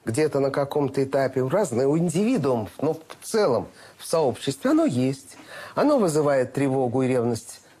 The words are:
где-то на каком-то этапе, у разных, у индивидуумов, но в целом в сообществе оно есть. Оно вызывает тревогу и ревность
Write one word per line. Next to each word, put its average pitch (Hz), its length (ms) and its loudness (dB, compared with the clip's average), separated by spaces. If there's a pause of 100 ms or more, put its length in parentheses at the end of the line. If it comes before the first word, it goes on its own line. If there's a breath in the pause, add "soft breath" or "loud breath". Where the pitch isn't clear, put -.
где-то 139 340 0
на 135 120 2
каком-то 139 520 -2
этапе, 135 380 0
у 131 80 0
разных, 135 400 0
у 151 80 2
индивидуумов, 165 720 0 (140)
но 156 100 0
в 156 80 -8 (260)
целом 143 420 0 (280 loud breath)
в - 80 -20
сообществе 151 680 -2
оно 320 120 4
есть. 131 540 -2 (360 loud breath)
Оно 277 240 4
вызывает 147 540 2
тревогу 131 500 0
и 127 60 0
ревность 120 540 -2 (180 loud breath)